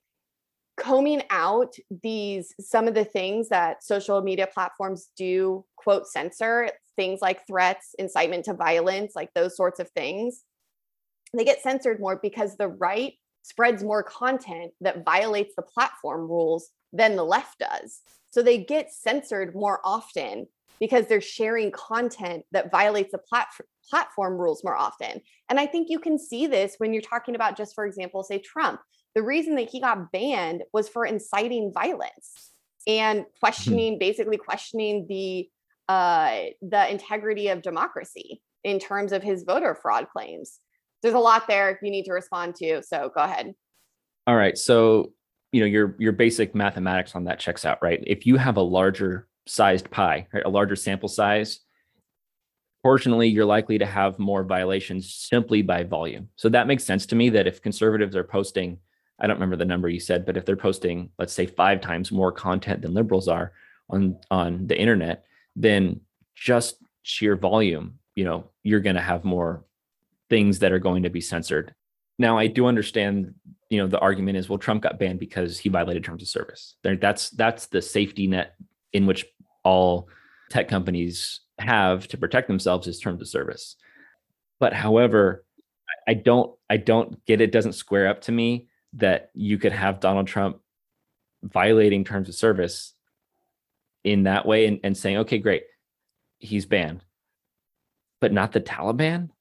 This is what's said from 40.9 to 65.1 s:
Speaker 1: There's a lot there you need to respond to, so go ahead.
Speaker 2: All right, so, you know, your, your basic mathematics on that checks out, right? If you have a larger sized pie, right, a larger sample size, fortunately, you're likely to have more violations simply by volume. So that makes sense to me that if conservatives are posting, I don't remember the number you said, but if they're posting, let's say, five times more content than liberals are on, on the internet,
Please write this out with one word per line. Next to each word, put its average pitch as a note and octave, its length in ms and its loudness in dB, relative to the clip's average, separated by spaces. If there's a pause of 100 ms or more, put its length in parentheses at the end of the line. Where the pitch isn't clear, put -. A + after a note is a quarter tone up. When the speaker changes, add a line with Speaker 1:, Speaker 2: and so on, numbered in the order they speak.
Speaker 1:
There's A3+ 120 2
a B3 40 4
lot A3+ 280 6
there G3 360 2
you G3+ 80 -6
need G3 140 -4
to F#3+ 80 -8
respond F3 440 -6
to, D#3+ 260 -4
so C#3+ 320 -6
go D3+ 80 0
ahead. F#3 320 -4 (720)
Speaker 2:
All A#2+ 100 6
right, G2+ 200 6
so, A2+ 560 6 (400)
you A#2+ 80 6
know, G#2+ 60 4
your, G#2 320 2
your A2 140 2
basic A2+ 420 2
mathematics F#2 640 -2
on F2+ 80 -6
that - 160 -4
checks - 260 -4
out, - 160 0
right? E2+ 240 0
If - 200 -2
you B2+ 100 8
have B2+ 200 2
a G2 60 4
larger F#2 640 0 (200)
sized F#2+ 440 2
pie, F2 420 0
right, G#2 120 -4
a F#2+ 60 -2
larger G2+ 260 2
sample G2 320 -4
size, G#2+ 520 0 (1200)
fortunately, B2+ 420 6
you're G#2+ 180 4
likely G#2+ 340 2
to G2+ 80 2
have G2 340 0
more G2 240 0
violations F#2 680 -2
simply A2+ 500 2
by F2+ 200 0
volume. E2 540 -6
So - 140 2
that A#2+ 180 4
makes C3+ 160 0
sense A2 220 -2
to A#2 100 0
me A#2+ 140 6
that G2 180 4
if F#2+ 120 -8
conservatives G#2+ 540 0
are F2+ 80 0
posting, F2+ 560 -4 (400)
I G#2 80 -2
don't G#2 100 2
remember F#2 200 -2
the E2 80 0
number F2+ 240 0
you F2 120 -4
said, F2+ 240 -2
but F#2 120 -4
if F2+ 80 -6
they're G2 120 0
posting, F2 600 -4
let's F2+ 140 -6
say, F2+ 140 -2
five F#2 340 2
times F2 320 -6
more F#2 180 2
content F#2 520 -4
than E2 120 -4
liberals G#2 320 0
are E2+ 260 -2 (360)
on, F#2 300 0 (120)
on F2 360 0
the F2 120 0
internet, F#2 460 0 (320)